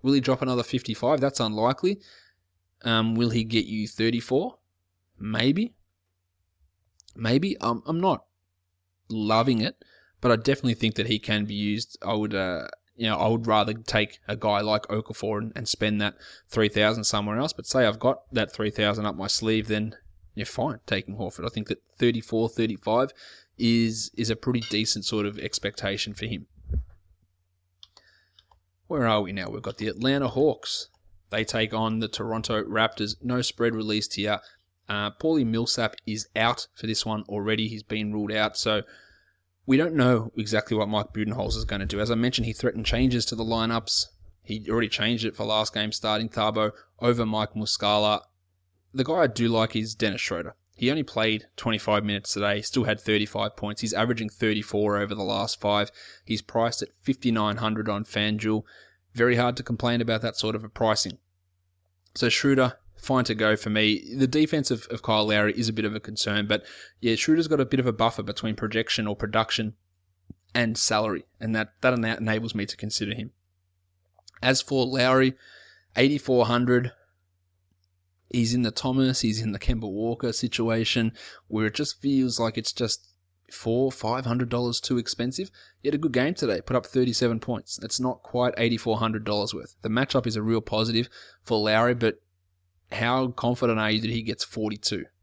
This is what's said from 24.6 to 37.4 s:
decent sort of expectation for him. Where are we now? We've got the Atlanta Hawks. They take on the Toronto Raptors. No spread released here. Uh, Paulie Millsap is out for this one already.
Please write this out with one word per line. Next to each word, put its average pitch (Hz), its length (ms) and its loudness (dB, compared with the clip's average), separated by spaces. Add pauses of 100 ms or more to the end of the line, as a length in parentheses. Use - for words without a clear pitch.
decent 107 360 -2
sort 104 220 0
of 104 120 -6
expectation 101 720 -6
for 107 140 -10
him. 113 220 -8 (2500)
Where 143 180 0
are 107 160 4
we 90 80 -6
now? 98 180 -6
We've 107 140 -10
got - 160 -10
the 107 80 -4
Atlanta 131 400 0
Hawks. 135 640 0 (420)
They 110 140 -2
take 113 280 -2
on 110 280 0
the 110 80 -2
Toronto 110 560 -4
Raptors. 107 580 0
No 123 200 -2
spread 117 340 0
released 107 400 -2
here. 101 240 0 (480)
Uh, 104 240 -2
Paulie 160 340 2
Millsap 113 480 0 (100)
is 107 300 -6
out 113 400 0
for - 140 -8
this 110 180 -2
one 107 220 -4
already. 107 400 -2